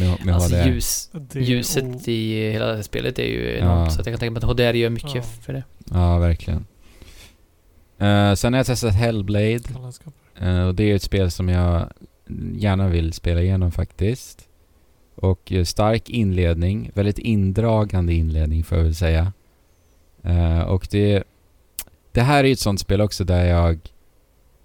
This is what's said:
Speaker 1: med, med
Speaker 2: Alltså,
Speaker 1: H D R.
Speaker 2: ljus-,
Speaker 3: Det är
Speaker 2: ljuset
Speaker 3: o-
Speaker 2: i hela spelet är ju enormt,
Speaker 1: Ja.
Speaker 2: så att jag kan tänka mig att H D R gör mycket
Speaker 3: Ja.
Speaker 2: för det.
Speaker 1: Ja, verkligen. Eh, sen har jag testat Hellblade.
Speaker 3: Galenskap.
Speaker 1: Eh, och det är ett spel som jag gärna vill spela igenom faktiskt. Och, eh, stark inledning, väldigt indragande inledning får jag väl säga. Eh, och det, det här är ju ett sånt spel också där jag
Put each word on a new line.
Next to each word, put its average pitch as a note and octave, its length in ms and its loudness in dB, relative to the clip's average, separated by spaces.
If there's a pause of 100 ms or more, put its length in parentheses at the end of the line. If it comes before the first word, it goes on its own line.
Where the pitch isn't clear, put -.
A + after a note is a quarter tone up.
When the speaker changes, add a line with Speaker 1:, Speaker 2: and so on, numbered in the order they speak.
Speaker 1:
med, F2+ 240 0
med F2+ 100 2
Speaker 2:
Alltså, F2 220 2
Speaker 1:
H E2+ 60 4
D - 60 4
R. - 60 4
Speaker 2:
ljus-, - 360 -4 (220)
Speaker 3:
Det C#3+ 60 -8
är C3 40 0
Speaker 2:
ljuset B2+ 420 0
Speaker 3:
o- B2 260 -8
Speaker 2:
i A2 420 -2
hela A2 300 -2
spelet A#2+ 360 -6
är A#2+ 80 -2
ju A#1+ 320 -4
enormt, E2+ 300 2
Speaker 1:
Ja. - 20 0
Speaker 2:
så D#2 100 0
att F#2 60 -4
jag A#2 60 -4
kan A#2 80 -6
tänka A#2+ 100 -4
mig A#2 80 -8
att A2 60 -4
H B2 100 0
D A#2+ 100 2
R A#2 100 2
gör A#2 160 2
mycket C3 240 -8
Speaker 3:
Ja. B2 80 -6
Speaker 2:
för - 300 -12
det. C3+ 100 -8 (280)
Speaker 1:
Ja, F2 280 2
verkligen. E2+ 480 -2 (1300)
Eh, G2+ 360 4
sen A#2+ 180 0
har C3 60 2
jag B2+ 80 0
testat A#2 280 0
Hellblade. G#2+ 640 0 (160)
Speaker 3:
Galenskap. B2+ 400 -16 (260)
Speaker 1:
Eh, F2+ 260 0
och F#2 80 0
det G#2+ 160 2
är G2+ 60 4
ett F#2+ 60 0
spel F#2+ 280 0
som F#2 180 -4
jag F2 420 2 (640)
gärna F#2+ 360 0
vill E2+ 240 0
spela E2+ 300 0
igenom F#2 300 2
faktiskt. - 760 -6 (680)
Och, - 380 -2
eh, F#2 120 0
stark G#2+ 460 0
inledning, F#2 840 0
väldigt G2+ 240 0
indragande G2+ 960 0
inledning D#2+ 500 0
får E2+ 140 -2
jag E2 60 2
väl D#2+ 100 0
säga. E2 380 0 (880)
Eh, E2+ 380 2
och F2 300 -2
det, G2+ 340 2 (880)
det A#2+ 100 2
här C#3 220 4
är C3+ 40 6
ju C3+ 40 4
ett A#2+ 60 0
sånt G2 220 -2
spel G2 200 0
också G#2 240 -2
där F2 200 2
jag E2+ 340 4 (880)